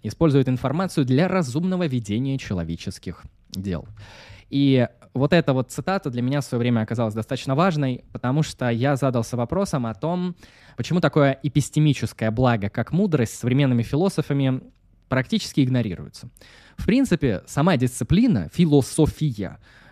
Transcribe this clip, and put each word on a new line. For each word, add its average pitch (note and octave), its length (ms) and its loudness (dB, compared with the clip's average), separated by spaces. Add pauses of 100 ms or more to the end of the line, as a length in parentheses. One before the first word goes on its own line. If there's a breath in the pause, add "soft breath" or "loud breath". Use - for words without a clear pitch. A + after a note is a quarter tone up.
использует C3+ 480 2
информацию C#3 560 -2
для C3 220 2
разумного F3+ 580 -2
ведения B2+ 540 -4
человеческих F2 840 -8 (260)
дел". F#2+ 360 -6 (640 loud breath)
И C3+ 380 4 (260)
вот C#3 200 0
эта E3 200 4
вот B2+ 180 -2
цитата F#3 380 -4
для A#2+ 120 -4
меня C#3 200 0
в B2+ 40 -6
своё B2 140 -2
время A#2+ 220 2
оказалась A2 320 -2
достаточно B2 420 -4
важной, D3 560 0
потому C#3 320 -2
что - 260 -4
я B2+ 260 0
задался B2 420 -2
вопросом D3 480 -2
о A2+ 80 -6
том, F3 420 -4 (400 loud breath)
почему D#3 240 -2
такое C#3+ 440 4
эпистемическое C#3 880 0
благо, A2+ 380 2
как - 220 -4
мудрость, D3+ 480 0
современными B2+ 440 2
философами C#3 800 -2 (480)
практически D3 520 0
игнорируется. A#2+ 680 -2 (480 loud breath)
В - 80 -10
принципе, F3+ 600 2
сама D#3+ 300 2
дисциплина, B2+ 760 0
философия, C#3+ 1040 2 (340 loud breath)